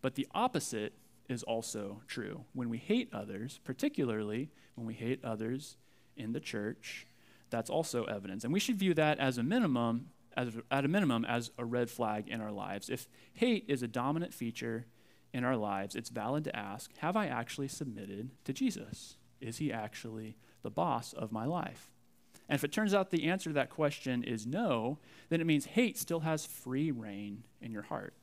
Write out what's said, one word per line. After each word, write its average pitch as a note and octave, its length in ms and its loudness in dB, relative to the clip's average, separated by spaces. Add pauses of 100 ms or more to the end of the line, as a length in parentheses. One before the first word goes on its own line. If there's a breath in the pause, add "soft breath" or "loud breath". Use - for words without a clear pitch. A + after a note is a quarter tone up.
But C3 140 0
the C3 200 0
opposite D3+ 600 2 (340)
is A#2+ 140 -2
also A2+ 640 -4
true. A2 480 -6
When B2 160 -2
we A#2 80 -2
hate A3+ 340 0
others, G#2 520 -6
particularly B2+ 840 0 (260 soft breath)
when A#2 100 -6
we A2+ 80 -4
hate A#2 280 -2
others A#2 540 -4 (400 soft breath)
in A2+ 160 -6
the - 80 -2
church, - 680 -6 (440 soft breath)
that's A2+ 180 0
also C#3 360 0
evidence. G2+ 400 -4
And B2 80 0
we G3+ 80 4
should A3 180 2
view F#3 160 4
that D3+ 240 6
as C3 180 2
a A#2 60 2
minimum, B2+ 640 4 (280)
as, B2 200 0 (160)
at C#3 160 4
a - 20 6
minimum, D3+ 380 4
as A#2+ 320 0
a A#2+ 80 -2
red A#2+ 240 2
flag G#2+ 380 0
in A2+ 120 -4
our G#2+ 120 -4
lives. G2 360 -6
If - 180 -4 (280 loud breath)
hate A#3 340 4
is C3+ 140 2
a A#2+ 60 -2
dominant C#3 440 0
feature A#2 540 -4 (480 soft breath)
in B2 100 0
our B2+ 120 4
lives, G2+ 380 0
it's A#2 140 -6
valid B2 360 -2
to - 120 -4
ask, G#2 420 -8
"Have E3+ 160 0
I G#3+ 120 2
actually B2+ 420 -4
submitted G#2+ 600 -6 (140)
to F3+ 100 -2
Jesus? - 640 -2 (200)
Is A2+ 200 -8
he D3 120 0
actually A2 680 -6 (240 soft breath)
the A2 80 -4
boss B2+ 420 0
of A2 180 -4
my A2 140 -2
life?" - 460 -2 (580 loud breath)
And C#3+ 80 4
if C#3 80 2
it D3 80 -2
turns G#3+ 220 4
out G3 160 4
the D#3+ 180 4
answer F3+ 220 2
to D3 40 -2
that C3+ 160 2
question C3 540 0
is A2 200 -2
no, C#3 540 2 (300 loud breath)
then E3+ 120 2
it E3 60 2
means D3 200 4
hate A#3 300 4
still E3 240 -2
has D#3 240 2
free C#3 460 0
reign G#2 540 -6 (160)
in A#2 100 -8
your G#2 120 -4
heart. - 400 -6